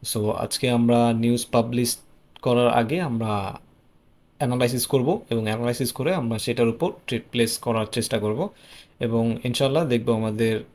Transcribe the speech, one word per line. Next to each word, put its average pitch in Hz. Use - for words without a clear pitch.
So, 107
আজকে 113
আমরা 120
নিউজ 117
পাবলিশ 120
করার 123
আগে 120
আমরা 113
অ্যানালাইসিস 123
করব 139
এবং 113
অ্যানালাইসিস 117
করে 151
আমরা 117
সেটার 117
উপর 160
ট্রেড 117
প্লেস 117
করার 113
চেষ্টা 117
করব 107
এবং 117
ইনশাল্লাহ 135
দেখব 120
আমাদের 110